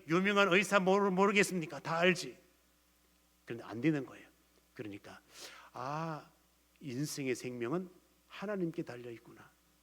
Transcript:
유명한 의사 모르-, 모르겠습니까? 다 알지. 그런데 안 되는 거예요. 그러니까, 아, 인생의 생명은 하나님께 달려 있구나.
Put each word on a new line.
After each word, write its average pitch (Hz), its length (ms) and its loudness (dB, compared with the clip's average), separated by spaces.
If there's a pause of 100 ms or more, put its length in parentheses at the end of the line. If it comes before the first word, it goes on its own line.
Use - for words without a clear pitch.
유명한 196 440 4
의사 202 280 4
모르-, 196 300 4
모르겠습니까? 185 680 2
다 165 180 -4
알지. 170 380 2 (1080)
그런데 117 200 -10
안 107 180 -8
되는 147 240 2
거예요. - 200 -20 (460)
그러니까, 104 480 -14 (540)
아, 147 560 -6 (500)
인생의 139 540 -4
생명은 127 560 -4 (380)
하나님께 185 560 -4
달려 123 260 -12
있구나. - 400 -18 (320)